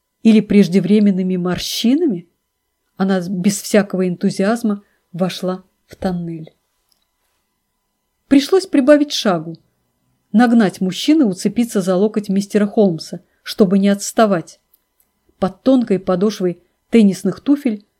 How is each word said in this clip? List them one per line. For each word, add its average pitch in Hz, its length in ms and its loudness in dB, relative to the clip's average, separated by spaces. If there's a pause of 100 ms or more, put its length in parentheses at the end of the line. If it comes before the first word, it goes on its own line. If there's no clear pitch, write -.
(220)
или 220 200 4
преждевременными 190 960 2
морщинами?» 180 920 -2 (720)
Она 190 240 0
с-, 175 80 -8
без 202 320 -2
всякого 190 460 -2
энтузиазма 202 760 -4 (280)
вошла 180 520 -6 (240)
в - 80 -20
тоннель. 170 580 -8 (1700)
Пришлось 277 380 2
прибавить 294 460 2
шагу, 165 460 -4 (760)
нагнать 226 500 2
мужчину 269 440 0
и 208 40 0
уцепиться 214 520 -2
за 180 140 -2
локоть 208 340 -2
мистера 196 360 -2
Холмса, 190 560 -2 (220)
чтобы 196 360 0
не 196 100 2
отставать. 202 720 -2 (800)
Под 185 240 -6
тонкой 240 360 2
подошвой 185 640 -2 (260)
теннисных 196 520 2
туфель 262 440 -2 (140)